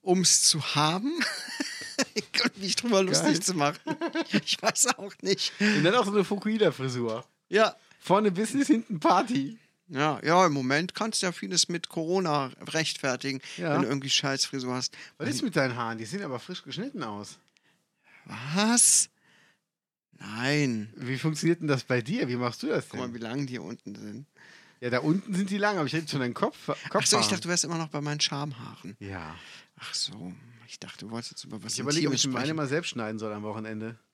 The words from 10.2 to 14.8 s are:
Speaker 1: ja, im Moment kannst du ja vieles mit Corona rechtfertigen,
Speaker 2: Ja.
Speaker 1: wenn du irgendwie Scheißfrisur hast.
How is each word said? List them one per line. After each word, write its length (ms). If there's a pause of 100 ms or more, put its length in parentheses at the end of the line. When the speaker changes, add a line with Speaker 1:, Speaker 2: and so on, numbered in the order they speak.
Speaker 1:
ja, 220
im 60
Moment 420
kannst 280
du 40
ja 60
vieles 360
mit 200
Corona 580 (140)
rechtfertigen, 800 (160)
Speaker 2:
Ja. 180
Speaker 1:
wenn 80
du 60
irgendwie 220
Scheißfrisur 640
hast. 220 (220)